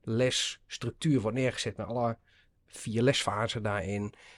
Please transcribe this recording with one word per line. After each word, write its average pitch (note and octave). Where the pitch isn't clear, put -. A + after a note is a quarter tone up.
lesstructuur B2
wordt A2
neergezet B2
met G#2
alle A#2
vier A2+
lesfasen A2+
daarin. G2+